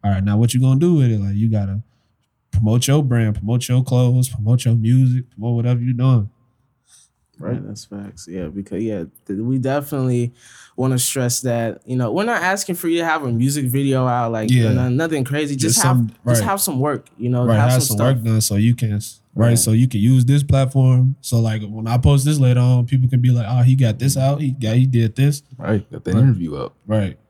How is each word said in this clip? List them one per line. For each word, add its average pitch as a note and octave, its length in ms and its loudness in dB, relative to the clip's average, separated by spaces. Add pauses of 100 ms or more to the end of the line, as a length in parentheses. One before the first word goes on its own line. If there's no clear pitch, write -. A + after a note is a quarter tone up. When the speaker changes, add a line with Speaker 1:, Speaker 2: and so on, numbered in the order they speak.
Speaker 1:
"All G2+ 80 0
right, F#2+ 120 0
now G#2 140 2
what A#2 160 2
you B2 60 0
gonna C3 200 2
do F3 160 4
with C3 160 4
it?" A2 100 0
Like, G2+ 140 -2
you A2 140 0
gotta G2+ 320 -2 (720)
promote A2 360 0
your D3 160 2
brand, A#2 320 0
promote A#2 340 -2
your B2+ 140 2
clothes, B2 460 2
promote A#2 360 -2
your A#2 100 2
music, B2 560 2
promote A#2+ 240 -4
whatever A#2 260 0
you B2+ 120 -2
doing. A#2+ 360 2 (1080)
Speaker 2:
Right, A2 260 -8
that's G#2 200 -16
facts. G2+ 440 -16
Yeah, F2 180 -8
because, F#2+ 360 -10
yeah, G#2 220 -6 (200)
th-, G2+ 140 -8
we B2 180 -2
definitely C3 760 -2 (440)
wanna C3 220 0
stress B2 420 -4
that, A#2 420 -4
you B2+ 140 -8
know, A#2+ 140 -2
we're F3+ 140 -2
not A3+ 180 -2
asking F#3+ 320 -4
for F3 120 -6
you E3 120 0
to E3 60 -4
have D#3+ 180 -2
a B2 80 -4
music C3+ 340 -2
video C3 420 0
out, A#2+ 240 -2
like, A2+ 200 -2
Speaker 1:
Yeah. A#2+ 200 2
Speaker 2:
no-, B2+ 180 0
nothing D3+ 340 -2
crazy. C#3+ 320 -4
Just A#2 200 0
Speaker 1:
Just F3+ 100 0
Speaker 2:
have, B2+ 120 2
Speaker 1:
some, A#2 120 0
Speaker 2:
just - 160 -20
Speaker 1:
right. A#2+ 180 2
Speaker 2:
have G#2 180 -2
some C#3 180 -4
work, C#3 380 -4
you A#2+ 120 -6
know, B2 140 0
Speaker 1:
Right, A#2 160 2
Speaker 2:
have A#2+ 120 4
Speaker 1:
have B2+ 120 2
Speaker 2:
some G#2 140 -2
Speaker 1:
some A2+ 80 2
work C3+ 120 4
Speaker 2:
stuff. A2+ 80 -4
Speaker 1:
done A2 160 2
so G2+ 140 -2
you A2+ 200 4
can, A2+ 180 -2
right, - 560 -2
Speaker 2:
Right. A#2 100 2
Speaker 1:
so A2+ 120 0
you A#2+ 160 4
can A2+ 120 -2
use B2 260 4
this C#3 180 2
platform. C3 800 2
So, - 180 -2
like, A2 240 -2
when A2 240 -10
I A#2+ 100 0
post C#3 260 4
this D3+ 160 0
later B2 220 4
on, B2 240 4
people B2+ 240 0
can B2+ 100 2
be B2 120 2
like, A#2 180 0
"Oh, B2 140 2
he C3 120 6
got A#2+ 220 2
this C3 180 -2
out, C3+ 240 0
he C#3+ 120 -4
got, A2+ 260 -4
he B2+ 80 4
did A#2 300 0
this." C#3+ 260 0 (160)
Speaker 3:
Right, G#2+ 340 -4
got - 120 -16
the F2+ 100 -4
Speaker 1:
Right. A2 100 4
Speaker 3:
interview F2+ 320 0
up. - 200 -10 (100)
Speaker 1:
Right. G#2 320 -2 (120)